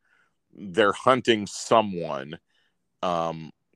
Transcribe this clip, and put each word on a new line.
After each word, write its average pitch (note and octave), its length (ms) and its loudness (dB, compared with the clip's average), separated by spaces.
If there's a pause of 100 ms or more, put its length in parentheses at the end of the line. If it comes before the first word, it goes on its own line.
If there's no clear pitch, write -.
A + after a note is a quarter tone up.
(540)
they're G2+ 380 2
hunting A#2 540 2
someone, E2+ 920 -2 (640)
um, E2 480 -2 (240)